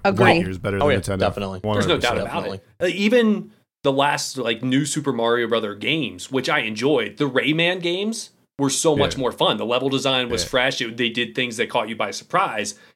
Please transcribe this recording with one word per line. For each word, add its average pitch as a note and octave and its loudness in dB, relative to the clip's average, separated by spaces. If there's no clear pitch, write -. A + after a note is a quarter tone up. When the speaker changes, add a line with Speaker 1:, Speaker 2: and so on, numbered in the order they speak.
Speaker 1:
Agree. G3 4
Speaker 2:
Light E3+ 6
years F#2 -6
better G2 -2
Speaker 3:
Oh, D3 2
Speaker 2:
than C#3+ 4
Speaker 3:
yeah, A#2+ 4
Speaker 2:
Nintendo. F#2+ -2
Speaker 3:
definitely. G2 -2
Speaker 2:
One G#2+ -2
Speaker 4:
There's G2+ 0
no E3+ 4
Speaker 2:
hundred B2 0
percent. A#2+ 2
Speaker 4:
doubt G2+ -4
about - -8
Speaker 3:
Definitely. G2 -6
Speaker 4:
it. - -4
Uh, - 2
even G#3+ 2
the C#3 2
last, C#3+ 0
like, A#2 -2
new C3 2
Super C#3+ -2
Mario A#2 2
Brother G#2+ 0
games, G#2+ -4
which C3 -2
I D3+ 2
enjoyed, A2 0
the F#3 0
Rayman D#3+ 0
games F#3+ -4
were C#3 2
so D3+ 2
much C#3 2
Speaker 2:
Yeah. C3+ -6
Speaker 4:
more A#2+ 0
fun. D3+ 2
The G#2+ -4
level B2 0
design C3 0
was A#2 -2
Speaker 2:
Yeah. - -10
Speaker 4:
fresh. C3+ 2
It, A#2 -6
they A#2+ 0
did A2+ -4
things B2 -4
that A2+ 0
caught A2+ -2
you A2+ -8
by G#2+ -4
surprise. A#2 -4